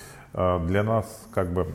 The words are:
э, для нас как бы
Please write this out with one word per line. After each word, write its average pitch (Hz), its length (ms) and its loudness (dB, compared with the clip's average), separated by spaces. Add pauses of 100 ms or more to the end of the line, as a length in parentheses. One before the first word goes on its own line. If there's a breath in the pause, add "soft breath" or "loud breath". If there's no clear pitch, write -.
(340 loud breath)
э, 90 320 2
для 98 160 2
нас 110 500 0
как 90 200 0
бы 90 220 0